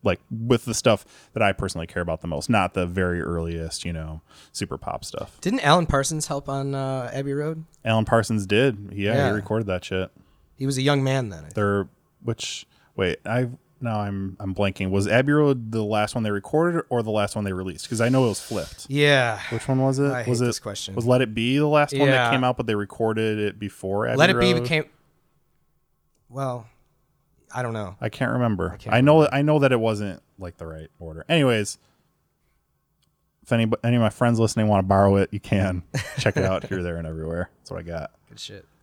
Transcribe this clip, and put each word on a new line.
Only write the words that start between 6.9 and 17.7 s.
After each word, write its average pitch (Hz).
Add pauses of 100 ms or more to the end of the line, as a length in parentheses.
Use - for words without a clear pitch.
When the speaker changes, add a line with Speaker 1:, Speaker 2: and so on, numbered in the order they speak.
Speaker 2:
Abbey 139
Road? 156 (180)
Speaker 1:
Alan 110
Parsons 110
did. 101
Yeah, 101
Speaker 2:
Yeah. 139
Speaker 1:
he 104
recorded 107
that 92
shit. 95 (460)
Speaker 2:
He 135
was 135
a 131
young 139
man 135
then, 92
I -
think. 76
Speaker 1:
They're, 101 (340)
which, - (300)
wait, 92
I, 120 (320)
now 113
I'm, 98
I'm 95
blanking. 98
Was 98
Abbey 131
Road 139
the 113
last 107
one 117
they 107
recorded 160
or 120
the 110
last 104
one 107
they 98
released? 92